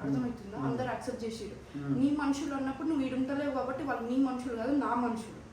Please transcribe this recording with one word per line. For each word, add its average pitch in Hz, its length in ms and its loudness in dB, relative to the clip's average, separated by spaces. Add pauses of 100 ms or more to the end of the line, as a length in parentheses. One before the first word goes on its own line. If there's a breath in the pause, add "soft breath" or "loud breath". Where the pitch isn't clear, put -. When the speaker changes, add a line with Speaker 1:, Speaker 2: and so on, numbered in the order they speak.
Speaker 1:
అర్థమవుతుందా? 139 560 -2
Speaker 2:
ఉమ్. 139 80 -2
Speaker 1:
అందరు 254 200 0
యాక్సెప్ట్ 233 400 -4
చేసిరు. - 520 -8
Speaker 2:
ఉమ్. 143 220 0
Speaker 1:
నీ 294 200 6
మనుషులు 277 340 0
అన్నప్పుడు 269 340 -2
నువ్వు 285 180 2
ఈడుంటలేవు 277 460 0
కాబట్టి 262 320 -2
వాళ్ళు 233 260 -2
నీ 254 80 2
మనుషులు 254 380 2
కాదు, 226 160 0
నా 247 220 4
మనుషులు. 233 480 0 (120)